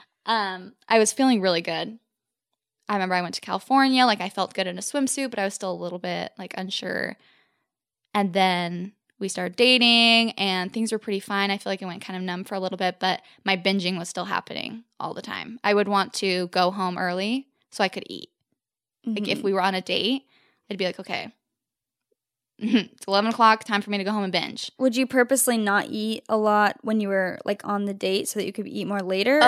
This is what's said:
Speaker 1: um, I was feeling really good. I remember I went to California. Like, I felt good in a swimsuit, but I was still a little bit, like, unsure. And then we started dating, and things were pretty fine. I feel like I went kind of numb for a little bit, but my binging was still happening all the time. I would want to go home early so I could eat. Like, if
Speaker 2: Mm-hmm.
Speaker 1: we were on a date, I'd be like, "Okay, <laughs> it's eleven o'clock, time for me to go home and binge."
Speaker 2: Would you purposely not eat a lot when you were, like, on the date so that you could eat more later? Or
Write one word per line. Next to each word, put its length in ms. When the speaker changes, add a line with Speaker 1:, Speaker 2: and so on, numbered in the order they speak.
Speaker 1:
um, 480
I 100
was 140
feeling 280
really 220
good. 360
I 60
remember 220
I 60
went 140
to 40
California. 680
Like, 140
I 80
felt 260
good 140
in 100
a 40
swimsuit, 480
but 80
I 60
was 100
still 180
a 100
little 160
bit, 400
like, 180
unsure. 600
And 180
then 600
we 100
started 280
dating, 760
and 400
things 200
were 60
pretty 220
fine. 300
I 80
feel 140
like 100
I 40
went 180
kind 120
of 60
numb 220
for 100
a 60
little 180
bit, 220
but 220
my 120
binging 420
was 100
still 180
happening 580
all 140
the 80
time. 420
I 100
would 140
want 260
to 340
go 220
home 280
early 500
so 140
I 40
could 200
eat. 220
Like, 240
if 100
Speaker 2:
Mm-hmm. 60
Speaker 1:
we 80
were 100
on 120
a 60
date, 460
I'd 80
be 60
like, 160
"Okay, 320
<laughs> 460
it's 480
eleven 240
o'clock, 340
time 180
for 80
me 80
to 60
go 80
home 120
and 80
binge." 460
Speaker 2:
Would 180
you 100
purposely 520
not 300
eat 400
a 80
lot 460
when 180
you 80
were, 360
like, 220
on 200
the 80
date 340
so 100
that 80
you 60
could 160
eat 180
more 140
later? 380
Or 100